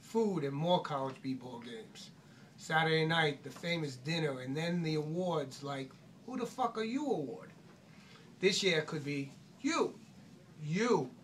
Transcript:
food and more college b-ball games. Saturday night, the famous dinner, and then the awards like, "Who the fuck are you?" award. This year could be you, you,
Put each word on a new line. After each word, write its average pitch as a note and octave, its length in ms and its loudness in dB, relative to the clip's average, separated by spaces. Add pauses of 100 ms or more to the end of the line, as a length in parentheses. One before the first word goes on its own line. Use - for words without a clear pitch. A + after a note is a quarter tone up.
food G3+ 440 2
and C#3 100 -2
more E3+ 280 4
college C3+ 400 -2
b-ball B2+ 380 -6
games. A#2 500 -14 (460)
Saturday D#3+ 480 4
night, D#3 380 4
the C#3 80 -10
famous D#3+ 460 -2
dinner, C#3+ 440 -2
and C3 160 -4
then E3+ 260 0
the D#3 120 2
awards D#3 680 -2
like, C#3 280 -6 (340)
"Who B3+ 140 -8
the A#3 80 -2
fuck A3+ 320 -2
are A3 60 0
you?" C4 200 -2
award. E3+ 460 -4 (880)
This F#3+ 220 2
year E3+ 180 4
could D#3 240 -4
be C#3+ 260 -4 (300)
you, D4+ 340 2 (680)
you, E3+ 480 2 (140)